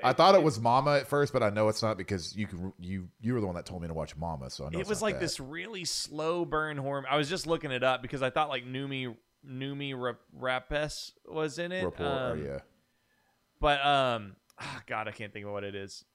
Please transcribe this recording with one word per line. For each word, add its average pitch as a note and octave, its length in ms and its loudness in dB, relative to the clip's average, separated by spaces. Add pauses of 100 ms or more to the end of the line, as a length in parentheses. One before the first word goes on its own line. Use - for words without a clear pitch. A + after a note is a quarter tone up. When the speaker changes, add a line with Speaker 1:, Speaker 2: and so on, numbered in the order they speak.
Speaker 1:
I B2+ 100 6
thought F3+ 200 10
it F#3 80 10
was C#3+ 160 2
Mama B2+ 340 4
at C#3 140 4
first, C#3+ 280 2
but B2 80 4
I G#2+ 80 6
know G#2+ 180 4
it's - 140 2
not G#2+ 160 0
because F2+ 360 -4
you G2+ 120 -2
can, F#2 340 -8
you, F2+ 260 -6 (140)
you A#2 140 0
were A#2+ 60 0
the G2+ 60 0
one F2 100 -4
that E2+ 100 -10
told F2+ 160 -8
me E2+ 60 -6
to E2 60 -6
watch D#2 220 -6
Mama, D2+ 320 -6
so - 160 -10
I D2 60 -6
know E3+ 80 -4
Speaker 2:
It - 20 -2
Speaker 1:
it's F#3+ 80 -6
Speaker 2:
was G3+ 140 -2
Speaker 1:
not A3 60 0
Speaker 2:
like G3+ 80 0
Speaker 1:
that. - 40 -6
Speaker 2:
this E3 180 -4
really E3+ 460 -10
slow D#3+ 600 -2
burn D#3 320 -2
horror. C#3 320 -4
I C#3+ 80 6
was D3 100 2
just D#3 180 -2
looking D3+ 260 0
it B2+ 120 2
up B2+ 160 4
because B2+ 220 -4
I B2+ 80 2
thought, D3+ 180 2
like, C3 160 -4
Noomi, C3 500 -6 (320)
Noomi C#3 480 -6
Ra-, B2 200 -2 (180)
Rapace C3+ 800 -4 (140)
was D#3 320 -4
in F3 140 -4
it. F#3 120 -2
Speaker 1:
Rapport, E3+ 220 -4
oh, C3 260 -2
Speaker 2:
Um, D2+ 140 -4
Speaker 1:
yeah. C#2 120 -6 (1040)
Speaker 2:
but, D3 240 4
um, B2+ 520 2 (220)
ah, - 280 -10
God, A2 220 -4
I - 20 -4
can't G#2 200 -10
think G#2 140 -10
of G2+ 80 -6
what G2+ 120 -4
it G2+ 100 -6
is. G2 400 -10